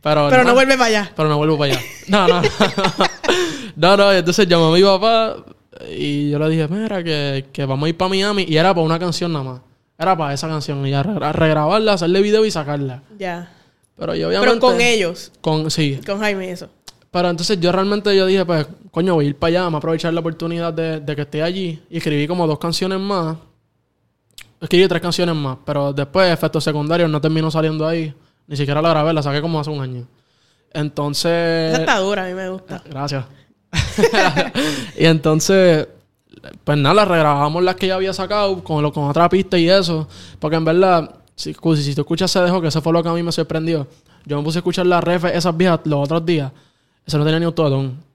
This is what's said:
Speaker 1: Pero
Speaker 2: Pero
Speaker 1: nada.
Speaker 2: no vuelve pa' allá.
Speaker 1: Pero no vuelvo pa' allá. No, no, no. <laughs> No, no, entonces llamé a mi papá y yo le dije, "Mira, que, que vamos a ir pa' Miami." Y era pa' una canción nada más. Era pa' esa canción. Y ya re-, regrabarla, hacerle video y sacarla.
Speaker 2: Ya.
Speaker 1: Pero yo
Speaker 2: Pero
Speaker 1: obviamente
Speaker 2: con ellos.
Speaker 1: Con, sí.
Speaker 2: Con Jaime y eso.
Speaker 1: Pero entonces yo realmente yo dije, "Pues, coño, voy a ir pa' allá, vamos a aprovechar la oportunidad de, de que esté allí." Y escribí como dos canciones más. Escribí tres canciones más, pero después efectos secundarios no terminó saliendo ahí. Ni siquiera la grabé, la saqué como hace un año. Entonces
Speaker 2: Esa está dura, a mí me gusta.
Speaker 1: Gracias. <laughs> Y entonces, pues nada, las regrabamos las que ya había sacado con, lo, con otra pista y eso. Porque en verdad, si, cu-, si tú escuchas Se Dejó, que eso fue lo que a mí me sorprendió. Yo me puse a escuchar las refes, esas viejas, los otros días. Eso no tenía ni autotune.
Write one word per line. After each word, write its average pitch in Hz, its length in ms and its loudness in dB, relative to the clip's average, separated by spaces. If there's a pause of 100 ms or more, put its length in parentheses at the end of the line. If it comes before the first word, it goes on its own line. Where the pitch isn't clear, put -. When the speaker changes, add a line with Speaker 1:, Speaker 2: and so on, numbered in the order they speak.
Speaker 1:
Pero 151 280 2
Speaker 2:
Pero 254 140 6
Speaker 1:
nada. - 20 4
Speaker 2:
no 247 100 4
vuelve 262 240 4
pa' 247 80 4
allá. 208 300 0
Speaker 1:
Pero 156 120 0
no 151 100 2
vuelvo 151 200 0
pa' 147 80 0
allá. 135 140 -2 (280)
No, 190 200 4
no, 180 140 4
no. 208 60 2
<laughs> 262 1300 -2
No, 175 200 4
no, 202 160 4
entonces 180 340 2
llamé 170 220 4
a - 20 4
mi 175 120 4
papá 220 540 2 (540)
y 147 400 -4
yo 147 80 -2
le 156 120 0
dije, 160 180 0
"Mira, 202 340 -4
que, 143 500 -4
que 143 140 -4
vamos 135 200 -2
a - 20 0
ir 165 80 -2
pa' 185 120 0
Miami." 190 400 0
Y 156 80 2
era 175 160 6
pa' 170 100 2
una 160 180 0
canción 175 320 -4
nada 143 120 -4
más. 127 160 -12 (380)
Era 180 180 2
pa' 151 160 -4
esa 143 160 -6
canción. 143 380 -4
Y 135 40 -2
ya 139 120 0
re-, 156 300 -2
regrabarla, 160 600 2
hacerle 175 280 2
video 214 240 4
y 208 60 0
sacarla. 143 500 -6 (160)
Speaker 2:
Ya. 175 320 -10 (460)
Speaker 1:
Pero - 180 -6
yo 165 140 -4
Speaker 2:
Pero 190 140 0
Speaker 1:
obviamente 233 180 4
Speaker 2:
con 247 200 4
ellos. 214 600 0
Speaker 1:
Con, 156 320 0
sí. 143 340 -2
Speaker 2:
Con 202 140 -6
Jaime 196 260 -2
y 185 40 -10
eso. 175 180 -14 (420)
Speaker 1:
Pero 226 200 0
entonces 175 280 -2
yo 175 140 2
realmente 202 440 0
yo 190 100 4
dije, 190 200 2
"Pues, 156 200 0 (260)
coño, 180 220 0
voy 147 120 2
a - 40 2
ir 139 60 -6
pa' 165 120 0
allá, 175 140 2
vamos 165 160 -2
a - 0 -
aprovechar 165 360 -2
la 170 60 -2
oportunidad 165 520 -4
de, 160 280 -4
de 147 160 -6
que 147 60 -6
esté 151 200 -6
allí." 175 480 -4
Y 165 80 -8
escribí 147 300 -2
como 175 180 0
dos 151 140 0
canciones 185 400 -2
más. 180 360 -4 (1200)
Escribí 180 280 2
tres 170 140 -2
canciones 175 320 -2
más, 139 320 -6
pero 143 260 -2
después 165 400 2
efectos 156 320 -2
secundarios 156 460 0
no 151 100 0
terminó 160 300 0
saliendo 156 360 0
ahí. 160 280 -4 (320)
Ni 147 100 -8
siquiera 143 240 -2
la 165 100 2
grabé, 156 220 2
la 156 100 0
saqué 143 200 -2
como 160 180 -2
hace 147 100 -6
un 147 120 -6
año. 127 240 -10 (680)
Entonces 160 1000 -2
Speaker 2:
Esa 160 100 0
está 208 160 2
dura, 196 260 -2
a 185 40 -8
mí 180 60 -8
me 190 140 -8
gusta. 185 400 -12
Speaker 1:
Gracias. 139 360 -6 (480)
<laughs> - 320 0 (960)
Y 156 80 4
entonces, 160 840 4 (760)
pues 147 160 0
nada, 143 160 4
las 208 140 6
regrabamos 151 540 2
las 185 140 0
que 185 120 -2
ya 185 80 -2
había 190 160 -2
sacado 190 500 -2
con, 151 200 -2
lo, 147 100 0
con 147 120 -4
otra 160 240 2
pista 185 300 2
y 165 100 4
eso. 170 400 2 (300)
Porque 156 180 -2
en 160 80 0
verdad, 170 520 2 (180)
si, 156 200 -10
cu-, 165 220 0
si 143 180 -2
tú 147 80 -2
escuchas 170 280 -2
Se 190 100 2
Dejó, 180 200 2
que 165 80 -2
eso 156 120 -2
fue 165 120 0
lo 170 100 2
que 170 60 -4
a 165 40 -2
mí 170 100 -2
me 170 100 -4
sorprendió. 160 540 -2 (380)
Yo 147 140 -4
me 147 60 -4
puse 160 140 -2
a - 20 -2
escuchar 180 260 -2
las 180 180 4
refes, 170 300 0
esas 170 220 0
viejas, 170 280 2
los 147 200 0
otros 160 200 -2
días. 151 260 -2 (560)
Eso 156 120 -2
no 147 60 0
tenía 156 160 0
ni 170 60 0
autotune. 139 460 0 (220)